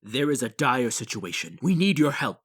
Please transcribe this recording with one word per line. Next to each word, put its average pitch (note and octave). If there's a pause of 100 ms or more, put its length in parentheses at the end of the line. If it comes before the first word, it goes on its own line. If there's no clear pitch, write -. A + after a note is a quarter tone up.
There C3
is C3
a A#2
dire B2+
situation. F2
We F#3
need F3
your D3
help. B2+